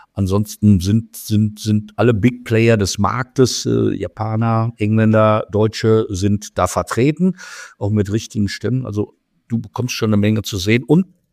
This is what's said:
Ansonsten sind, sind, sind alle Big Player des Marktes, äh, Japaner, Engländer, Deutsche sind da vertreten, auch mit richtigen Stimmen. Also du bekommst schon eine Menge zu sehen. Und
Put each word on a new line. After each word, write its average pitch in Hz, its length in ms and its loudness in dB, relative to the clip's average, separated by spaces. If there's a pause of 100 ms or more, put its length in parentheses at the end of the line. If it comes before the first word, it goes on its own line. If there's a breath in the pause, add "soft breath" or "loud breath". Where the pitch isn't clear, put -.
(140 loud breath)
Ansonsten 101 680 2
sind, 107 360 -2
sind, 107 420 -2
sind 107 380 -2
alle 113 180 4
Big 120 300 0
Player 113 340 2
des 98 180 -2
Marktes, 117 680 0
äh, 113 280 0
Japaner, 110 840 -2
Engländer, 110 720 2
Deutsche 110 560 2
sind 101 480 -2
da 90 100 2
vertreten, 151 680 0 (400 loud breath)
auch 101 140 -4
mit 104 200 0
richtigen 104 380 -4
Stimmen. 123 380 -4
Also 104 280 -6 (340)
du 113 100 -4
bekommst 120 340 -8
schon 113 160 -4
eine 107 80 2
Menge 107 240 0
zu - 160 -8
sehen. 110 280 0
Und 175 220 2 (260)